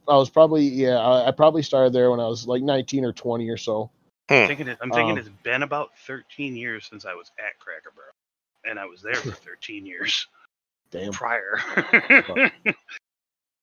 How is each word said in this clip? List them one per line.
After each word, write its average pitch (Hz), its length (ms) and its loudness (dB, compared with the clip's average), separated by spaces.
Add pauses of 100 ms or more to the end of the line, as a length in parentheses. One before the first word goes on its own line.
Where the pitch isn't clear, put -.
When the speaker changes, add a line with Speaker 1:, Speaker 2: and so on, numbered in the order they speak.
Speaker 1:
I 147 80 6
was 135 160 4
probably, 156 320 6
yeah, 127 340 2
I, 123 300 4
I 135 40 2
probably 156 300 4
started 131 320 2
there 123 160 4
when 120 100 2
I 117 80 -2
was, 113 200 -6
like, 127 160 -2
nineteen 139 420 0
or 113 80 -2
twenty 117 360 -4
or 113 80 -6
so. 110 340 -6 (360)
Speaker 2:
Hmm. 135 100 2
Speaker 3:
I'm 196 100 6
thinking 143 220 -4
it, 117 120 -10
I'm 123 80 -8
thinking 117 220 2
Speaker 1:
Um, - 80 -2
Speaker 3:
it's 107 100 -12 (140)
been 123 180 -2
about 147 300 -6 (160)
thirteen 135 480 -10
years 117 340 -10
since 101 160 -20
I 95 80 -10
was 87 240 -18
at 107 220 -12
Cracker 82 360 -18
Barrel, - 200 -20 (500)
and 110 140 -8
I 98 80 -10
was 90 160 -20
there 113 100 -6
for 120 180 -6
Speaker 1:
<laughs> - 0 -
Speaker 3:
thirteen 98 540 -16
years - 400 -6 (640)
Speaker 1:
Damn. 95 240 -10
Speaker 3:
prior. 107 440 -4
<laughs> - 680 2
Speaker 1:
Fuck. 220 500 -2 (880)